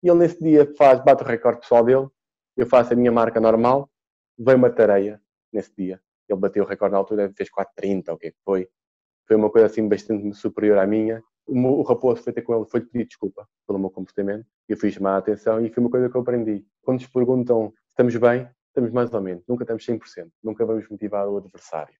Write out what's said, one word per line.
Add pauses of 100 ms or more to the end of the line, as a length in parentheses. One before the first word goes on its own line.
E
ele
nesse
dia
faz,
bate
o
recorde
pessoal
dele, (480)
eu
faço
a
minha
marca
normal, (480)
veio
uma
tareia (320)
nesse
dia. (280)
Ele
bateu
o
recorde
na
altura,
fez
quatro
trinta,
ou
o
que
é
que
foi. (580)
Foi
uma
coisa
assim
bastante
superior
à
minha. (240)
O
meu,
o
Raposo
foi
ter
com
ele,
foi
pedir
desculpa (200)
pelo
meu
comportamento. (220)
Eu
fiz
má
atenção
e
foi
uma
coisa
que
eu
aprendi. (180)
Quando
nos
perguntam
se
estamos
bem, (200)
estamos
mais
ou
menos.
Nunca
estamos
cem
por
cento. (100)
Nunca
vamos
motivar
o
adversário.